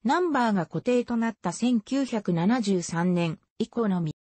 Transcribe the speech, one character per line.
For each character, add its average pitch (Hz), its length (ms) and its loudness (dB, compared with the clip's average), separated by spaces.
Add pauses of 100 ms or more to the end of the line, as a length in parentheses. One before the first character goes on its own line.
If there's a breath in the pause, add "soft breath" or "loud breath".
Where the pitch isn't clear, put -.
ナ 302 180 2
ン 349 100 0
バ 240 220 2
ー - 20 -
が 165 100 0
固 - 160 -6
定 247 240 0
と 233 120 -4
な 226 120 0
っ 214 100 -8
た 170 140 -4
千 240 280 0
九 269 240 -2
百 208 280 -2
七 202 280 2
十 196 200 0
三 175 320 -2
年 170 260 -2 (200)
以 226 80 -2
降 226 200 -2
の 180 140 0
み 156 140 -4 (140)